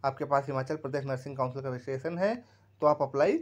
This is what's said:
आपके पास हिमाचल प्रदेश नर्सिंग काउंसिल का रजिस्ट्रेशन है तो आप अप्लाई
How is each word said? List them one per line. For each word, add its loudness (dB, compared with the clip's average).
आपके 0
पास 2
हिमाचल -2
प्रदेश -4
नर्सिंग -6
काउंसिल -2
का -6
रजिस्ट्रेशन -6
है 0
तो 6
आप 6
अप्लाई 2